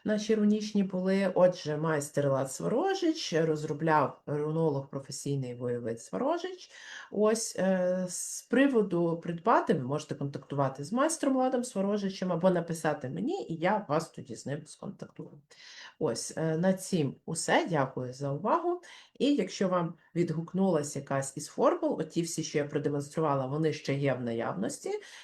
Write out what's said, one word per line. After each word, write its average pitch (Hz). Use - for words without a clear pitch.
наші 214
рунічні 208
були. 190
Отже, 175
майстер 143
Лад 135
Сворожич, 320
розробляв 156
рунолог 147
професійний 135
воєвид 120
Сворожич. 339
Ось, 214
е, 185
з -
приводу 190
придбати, 190
ви 139
можете 139
контактувати 143
з 160
майстром 269
Ладом 254
Сворожичем 196
або 175
написати 165
мені, 233
і 160
я 196
вас 160
тоді -
з -
ним 139
сконтактую. -
Ось, -
е, 160
на 190
цім 165
усе. 247
Дякую 127
за 139
увагу. 330
І 285
якщо 190
вам 175
відгукнулась 165
якась 139
із 147
формул, 285
оті 160
всі, 165
що -
я 143
продемонструвала, 143
вони 147
ще 139
є 139
в 123
наявності. 120